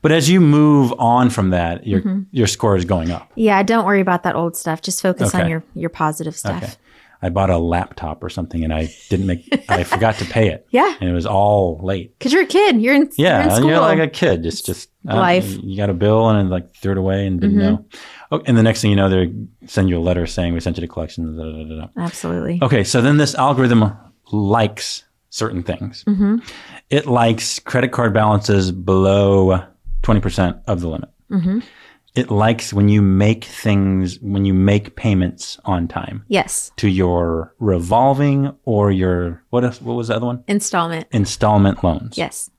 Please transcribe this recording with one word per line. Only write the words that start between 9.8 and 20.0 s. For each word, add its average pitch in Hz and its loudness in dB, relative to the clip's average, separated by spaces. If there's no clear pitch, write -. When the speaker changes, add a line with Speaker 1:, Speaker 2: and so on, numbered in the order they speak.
Speaker 1:
forgot 110 0
to - -8
pay 110 0
it. - -8
Speaker 2:
Yeah. 330 2
Speaker 1:
And 95 -4
it 87 0
was 87 -2
all 101 2
late. 92 -6
Speaker 2:
'Cause 262 -2
you're 370 4
a 359 0
kid. 370 2
You're 262 2
in, 285 2
Speaker 1:
Yeah, 160 2
Speaker 2:
you're - 2
in 87 2
Speaker 1:
and 95 4
Speaker 2:
school. 151 4
Speaker 1:
you're 165 4
like 160 2
a 160 0
kid. 113 0
Just, 82 -6
just, - -8
uh, 107 -2
Speaker 2:
Life. 113 0
Speaker 1:
you 98 -8
got 101 0
a - 0
bill 107 4
and, 101 2
like, 90 -4
threw 98 -4
it 95 0
away 95 -2
and 92 -2
didn't 202 2
Speaker 2:
Mm-hmm. 202 2
Speaker 1:
know. - -10
Oh, - -2
and 120 4
the 110 6
next 113 2
thing 107 2
you 101 4
know, 98 2
they 92 2
send 98 0
you 87 0
a - -2